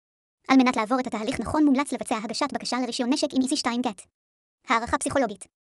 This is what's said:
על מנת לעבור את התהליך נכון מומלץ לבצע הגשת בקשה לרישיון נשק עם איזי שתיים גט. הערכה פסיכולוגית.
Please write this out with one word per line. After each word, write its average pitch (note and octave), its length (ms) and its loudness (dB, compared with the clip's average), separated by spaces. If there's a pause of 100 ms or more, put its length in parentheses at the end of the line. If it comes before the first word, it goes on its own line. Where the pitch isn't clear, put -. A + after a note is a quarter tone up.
(480)
על C4+ 80 6
מנת B3+ 200 6
לעבור B3+ 240 0
את - 60 -4
התהליך A#3+ 340 -6
נכון D4+ 240 0
מומלץ C#4+ 280 2
לבצע A3+ 240 0
הגשת A#3 360 -4
בקשה A#3+ 280 -6
לרישיון B3 320 -2
נשק D4 200 2
עם C4 100 2
איזי C4+ 140 0
שתיים A#3+ 240 -2
גט. B3 220 -6 (640)
הערכה A#3 300 0
פסיכולוגית. B3+ 460 -2 (240)